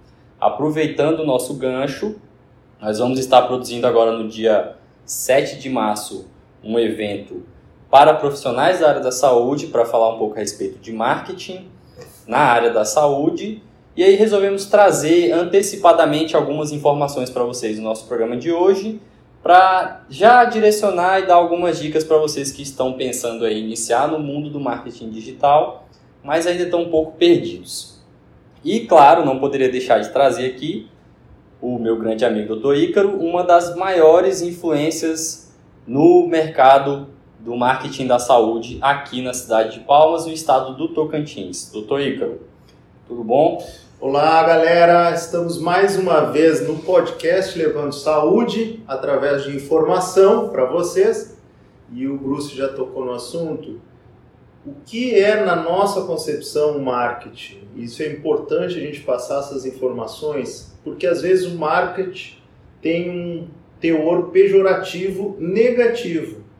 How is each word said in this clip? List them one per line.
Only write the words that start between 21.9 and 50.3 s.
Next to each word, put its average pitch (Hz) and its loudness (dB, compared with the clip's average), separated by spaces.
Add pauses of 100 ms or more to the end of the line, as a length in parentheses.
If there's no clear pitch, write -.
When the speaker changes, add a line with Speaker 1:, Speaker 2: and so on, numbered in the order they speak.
Speaker 1:
pra 156 2
vocês 151 -2
que - -16
estão 131 -4
pensando 117 -6
em 107 -2
iniciar 113 -2
no 156 -4
mundo 147 -8
do 143 -10
marketing 117 -10
digital, 135 0 (360)
mas 160 -2
ainda 175 -2
estão 170 -2
um 165 -8
pouco 156 -2
perdidos. - -2 (580)
E, 220 -2
claro, 160 8
não 131 -2
poderia 131 0
deixar 120 0
de 107 -6
trazer 127 0
aqui 160 -10 (720)
o 123 -6
meu 113 -2
grande 110 -2
amigo 107 -2
doutor 127 -2
Ícaro, 196 0
uma 170 -2
das 175 4
maiores 175 4
influências 160 -6 (300)
no 170 4
mercado 143 4 (320)
do 113 -10
marketing 127 -4
da 123 2
saúde 117 0
aqui 135 -4
na 127 -8
cidade 113 -2
de - -20
Palmas, 160 4
no 160 -10
estado 131 -2
do 160 -8
Tocantins. 147 -8
Doutor 110 -6
Ícaro, - -6 (640)
tudo 120 -10
bom? 147 0 (320)
Speaker 2:
Olá, 151 2
galera! 170 4
Estamos 170 -4
mais 180 0
uma 165 2
vez 156 2
no 156 -4
podcast 175 0
Levando 147 -2
Saúde, 214 0
através 139 -2
de 139 -8
informação 180 2